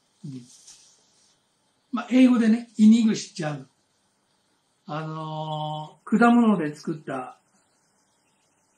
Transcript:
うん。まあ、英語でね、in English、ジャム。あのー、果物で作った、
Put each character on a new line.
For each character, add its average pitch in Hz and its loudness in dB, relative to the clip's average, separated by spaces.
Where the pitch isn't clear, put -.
う - -14
ん。 131 -14
ま - -8
あ、 - -16
英 254 4
語 247 4
で 226 2
ね、 233 0
in 214 8
English、 220 0
ジ 175 -8
ャ 151 -8
ム。 131 -18
あ 156 -10
の 156 -10
ー、 214 0
果 240 6
物 226 4
で 151 -6
作 165 -10
っ 147 -16
た、 - -12